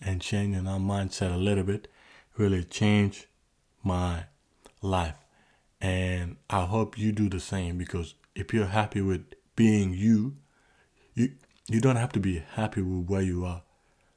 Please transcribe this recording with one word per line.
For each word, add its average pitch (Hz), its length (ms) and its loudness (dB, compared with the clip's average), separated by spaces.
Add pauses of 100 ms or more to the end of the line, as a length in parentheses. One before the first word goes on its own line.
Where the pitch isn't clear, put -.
and 92 200 -4
changing 101 440 -2
that 95 160 -4
mindset 98 520 -2
a 87 40 -2
little 98 280 2
bit 98 240 -4 (480)
really 98 280 2
changed 104 640 2 (560)
my 90 420 -2 (560)
life. 90 360 -2 (640)
And 92 560 -2 (120)
I 95 180 0
hope 107 320 -2
you 107 120 0
do 104 180 2
the 92 120 -4
same, 87 380 -4
because 87 360 -6 (220)
if 101 180 -6
you're 110 120 2
happy 104 340 0
with 95 240 0 (320)
being 107 360 6
you, 110 420 2 (800)
you, 127 180 0 (360)
you 110 120 2
don't 127 160 4
have 120 160 -2
to 107 80 0
be 92 320 -2
happy 107 300 -2
with 90 260 -2
where 98 140 2
you 90 220 0
are. 87 180 -6 (540)